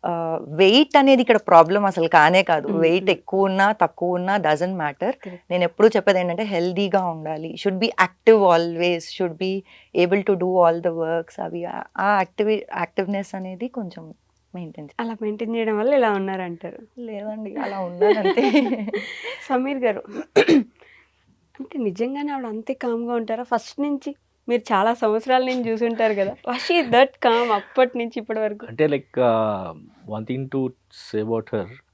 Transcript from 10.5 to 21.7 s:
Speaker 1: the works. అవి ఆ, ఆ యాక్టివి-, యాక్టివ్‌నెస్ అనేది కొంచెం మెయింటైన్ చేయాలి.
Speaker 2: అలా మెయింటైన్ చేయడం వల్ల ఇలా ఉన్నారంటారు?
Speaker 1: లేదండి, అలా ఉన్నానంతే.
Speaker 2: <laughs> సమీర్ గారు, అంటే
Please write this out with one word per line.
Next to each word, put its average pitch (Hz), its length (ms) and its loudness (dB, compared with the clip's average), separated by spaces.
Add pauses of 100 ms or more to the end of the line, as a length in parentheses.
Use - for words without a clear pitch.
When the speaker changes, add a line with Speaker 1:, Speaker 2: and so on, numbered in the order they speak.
Speaker 1:
the 170 180 -2
works. 165 480 -6
అవి 170 240 -8
ఆ, - 180 -12 (140)
ఆ 202 180 2
యాక్టివి-, 208 480 -2 (140)
యాక్టివ్‌నెస్ 196 580 -6
అనేది 190 320 -10
కొంచెం 170 460 -12 (420)
మెయింటైన్ 160 300 -14
చేయాలి. 233 240 -10
Speaker 2:
అలా 220 120 -12
మెయింటైన్ 214 340 -6
చేయడం 220 220 -2
వల్ల 247 160 0
ఇలా 240 180 2
ఉన్నారంటారు? 190 920 -8
Speaker 1:
లేదండి, 214 540 -12
అలా 202 240 -8
ఉన్నానంతే. 208 600 0
Speaker 2:
<laughs> 254 640 -2 (440)
సమీర్ 269 280 -2
గారు, 233 260 -2 (1600)
అంటే 269 180 -12